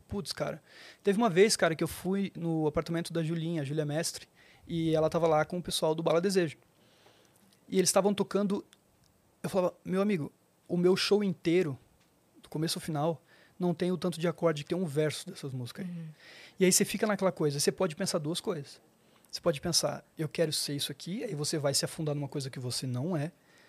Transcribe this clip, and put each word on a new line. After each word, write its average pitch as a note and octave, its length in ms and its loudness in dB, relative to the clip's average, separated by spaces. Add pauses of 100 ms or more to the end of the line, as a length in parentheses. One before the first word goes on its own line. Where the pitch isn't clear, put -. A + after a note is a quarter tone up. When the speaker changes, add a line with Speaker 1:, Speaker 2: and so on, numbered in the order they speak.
Speaker 1:
"Putz, G3+ 240 -6
cara." D3 300 -6 (420)
Teve G3 140 4
uma A#3 100 4
vez, F#3+ 280 6
cara, E3 180 2
que D#3+ 100 -2
eu E3 40 2
fui F#3+ 480 -4
no E3 320 0
apartamento E3 440 -2
da E3 120 -2
Julinha, D#3+ 400 -2
a - 20 -4
Júlia D3+ 180 -2
Mestre, D3 440 -4 (400)
e E3 280 0
ela D#3 140 4
tava E3 180 2
lá D#3 160 4
com F3+ 140 -4
o F3+ 60 -4
pessoal D#3+ 320 0
do E3 80 -4
Bala E3 180 4
Desejo. F3+ 340 0 (1120)
E F#3+ 120 2
eles F3+ 100 4
estavam G3+ 240 4
tocando, G3 500 0 (800)
eu E3 80 -6
falava, F3+ 240 0 (100)
"Meu F#3 200 0
amigo, G3 280 0 (360)
o F3 100 -2
meu F3+ 180 6
show G#3 280 4
inteiro, E3+ 520 2 (680)
do - 40 -20
começo D#3 300 -2
ao - 40 -8
final, D#3 380 -2 (400)
não F3+ 140 2
tem F3 180 0
o F3+ 60 2
tanto E3 220 -2
de E3 80 0
acorde D#3+ 360 0
que - 60 -14
tem F3 80 0
um F#3+ 80 0
verso D3+ 420 0
dessas D#3 240 -10
músicas B2 320 -8
aí." F3+ 80 -8
Speaker 2:
Uhum. E3 160 -10 (520)
Speaker 1:
E F#3+ 60 6
aí F#3 60 8
você F#3+ 140 4
fica G#3+ 220 0
naquela G3 240 2
coisa, D3 280 0
você C#4 120 2
pode F#3 240 -2
pensar F#3 240 -2
duas D#3 200 -4
coisas. E3 400 -6 (520)
Você - 100 -10
pode D#3 180 0
pensar, D3 460 -2 (100)
"Eu D#3 140 -4
quero D#3 240 0
ser - 220 -2
isso C#3+ 160 -4
aqui", F#3 320 -8
aí G#3+ 100 -8
você D3 240 -2
vai C#3 160 0
se - 120 0
afundar D3+ 280 -4
numa C#3+ 140 -4
coisa C3+ 240 -6
que - 80 -10
você B2 260 -6
não C3+ 320 -2
é, D3+ 140 -4 (380)